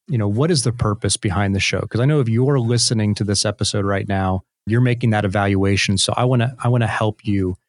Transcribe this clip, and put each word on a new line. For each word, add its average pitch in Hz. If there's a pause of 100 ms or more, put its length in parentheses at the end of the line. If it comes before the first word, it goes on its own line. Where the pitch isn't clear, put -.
you 135
know, 101
what 135
is 139
the 120
purpose 107
behind 98
the 95
show? 92
'Cause 104
I 123
know 147
if 113
you're 131
listening 113
to 104
this 101
episode 107
right 98
now, 95 (220)
you're 113
making 120
that 107
evaluation. 98
So -
I 120
wanna, 127
I 120
wanna 120
help -
you 98 (120)